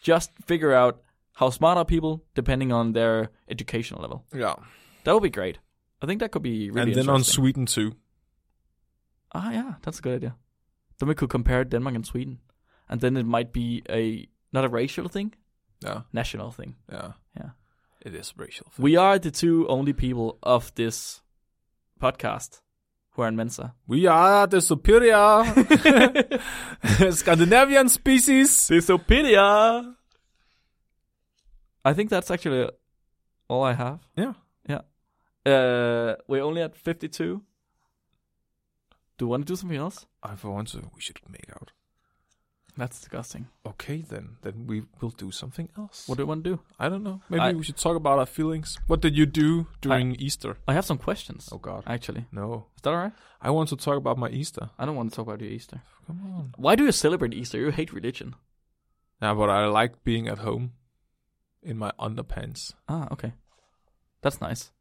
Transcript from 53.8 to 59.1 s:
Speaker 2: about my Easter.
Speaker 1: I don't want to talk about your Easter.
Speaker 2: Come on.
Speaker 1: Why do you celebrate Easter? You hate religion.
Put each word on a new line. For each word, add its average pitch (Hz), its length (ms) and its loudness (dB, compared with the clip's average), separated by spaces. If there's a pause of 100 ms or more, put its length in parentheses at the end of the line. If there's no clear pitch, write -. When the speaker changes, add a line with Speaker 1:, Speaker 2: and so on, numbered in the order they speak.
Speaker 2:
about 123 220 -4
my 120 100 -6
Easter. 117 500 -10
Speaker 1:
I 120 60 -8
don't 151 120 -8
want 117 140 -6
to - 60 -16
talk 110 100 -10
about 107 140 -12
your 107 100 -12
Easter. 117 300 -16 (260)
Speaker 2:
Come 170 140 -14 (140)
on. 143 220 -12
Speaker 1:
Why 147 200 4
do 277 80 4
you 262 80 4
celebrate 156 420 0
Easter? 120 240 -10
You 139 120 -2
hate 156 220 -6
religion. - 420 -12 (880)